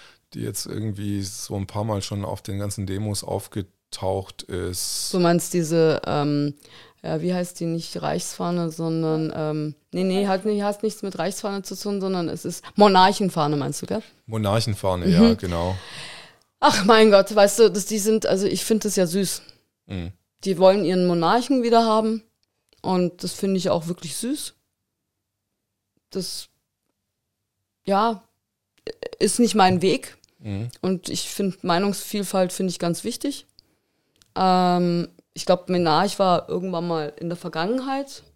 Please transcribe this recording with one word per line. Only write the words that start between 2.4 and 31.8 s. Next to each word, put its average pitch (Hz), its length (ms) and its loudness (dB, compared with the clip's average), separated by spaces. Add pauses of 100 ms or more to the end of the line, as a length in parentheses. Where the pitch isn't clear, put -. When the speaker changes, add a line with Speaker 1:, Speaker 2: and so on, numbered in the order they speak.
Speaker 1:
den 98 160 -8
ganzen 101 280 -6
Demos 101 360 -4
aufgetaucht - 1200 -6
ist? - 720 -6
Speaker 2:
Du 185 80 0
meinst 175 340 2
diese, 160 520 2
ähm, 147 480 -2 (500)
ja, 160 180 -4
wie 180 120 -2
heißt 180 260 -6
die, 170 60 -4
nicht 165 360 -6
Reichsfahne, 170 680 -4
sondern, 160 680 -2
ähm, 151 400 -4 (160)
nee, 180 100 -2
nee, 190 240 0
hat 190 180 -2
nicht, 208 180 0
hat 208 200 -4
nichts 214 200 -4
mit 196 160 -8
Reichsfahne 196 440 -6
zu 190 140 -12
tun, 202 240 -4
sondern 185 280 -2
es - 160 -8
ist 175 200 -10 (100)
Monarchenfahne, 185 840 6
meinst 143 260 -4
du, 147 40 -12
gell? 214 160 -6 (240)
Speaker 1:
Monarchenfahne, 101 800 0
Speaker 2:
Mhm. 95 60 6
Speaker 1:
ja, 226 220 8
genau. 90 420 -2 (840)
Speaker 2:
Ach 202 260 4
mein 220 280 8
Gott, 196 200 6
weißt 202 280 6
du, 214 100 8
dass 190 160 -4
die 214 120 -2
sind, 220 280 2
also 190 200 2
ich - 180 -2
find 220 200 0
das 208 120 -2
ja 185 100 4
süß. 180 360 -2 (440)
Speaker 1:
Mhm. 92 240 -8 (340)
Speaker 2:
Die 185 140 0
wollen 190 260 6
ihren 180 220 2
Monarchen 208 560 2
wieder 233 240 4
haben 220 360 2 (600)
und 180 420 -2
das 180 80 -6
finde 196 240 -2
ich 185 140 0
auch 170 180 0
wirklich 170 280 -8
süß. - 380 -6 (1600)
Das, - 380 -10 (1400)
ja, 202 360 0 (960)
ist 202 220 2
nicht 226 140 4
mein 185 280 4
Weg. 220 340 0 (220)
Speaker 1:
Mhm. 107 300 -6 (140)
Speaker 2:
Und 185 260 -2
ich - 220 -6
find 196 340 -4
Meinungsvielfalt, 185 880 -2